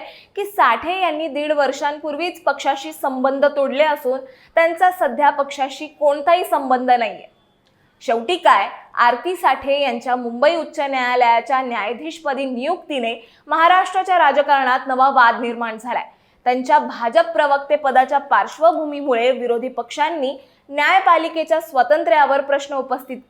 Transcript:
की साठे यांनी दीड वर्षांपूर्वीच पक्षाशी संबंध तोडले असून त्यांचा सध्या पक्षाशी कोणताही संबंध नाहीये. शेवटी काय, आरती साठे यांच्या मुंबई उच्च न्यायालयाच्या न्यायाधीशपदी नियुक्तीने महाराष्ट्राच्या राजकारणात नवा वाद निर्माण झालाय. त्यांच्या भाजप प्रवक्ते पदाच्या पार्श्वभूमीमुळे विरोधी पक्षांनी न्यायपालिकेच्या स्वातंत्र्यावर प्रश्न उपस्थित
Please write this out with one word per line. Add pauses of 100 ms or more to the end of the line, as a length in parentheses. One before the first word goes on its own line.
(360)
की
साठे
यांनी
दीड
वर्षांपूर्वीच
पक्षाशी
संबंध
तोडले
असून (360)
त्यांचा
सध्या
पक्षाशी
कोणताही
संबंध
नाहीये. (680)
शेवटी
काय, (260)
आरती
साठे
यांच्या
मुंबई
उच्च
न्यायालयाच्या
न्यायाधीशपदी
नियुक्तीने (340)
महाराष्ट्राच्या
राजकारणात
नवा
वाद
निर्माण
झालाय. (420)
त्यांच्या
भाजप
प्रवक्ते
पदाच्या
पार्श्वभूमीमुळे
विरोधी
पक्षांनी (320)
न्यायपालिकेच्या
स्वातंत्र्यावर
प्रश्न
उपस्थित (120)